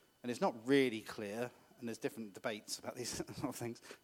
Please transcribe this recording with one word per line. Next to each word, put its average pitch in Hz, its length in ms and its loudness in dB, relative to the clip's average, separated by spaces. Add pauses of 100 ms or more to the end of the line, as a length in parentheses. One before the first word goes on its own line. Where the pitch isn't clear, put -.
(240)
And 123 80 -2
it's 120 100 -2
not 170 140 4 (100)
really 127 360 8
clear, 110 500 -4 (280)
and 120 80 -6
there's 113 120 -4
different 113 340 -6
debates 107 460 -4
about - 160 -8
these 123 140 -4
<laughs> - 300 -6
sort - 40 -2
of 131 120 -2
things, 117 240 -6 (240)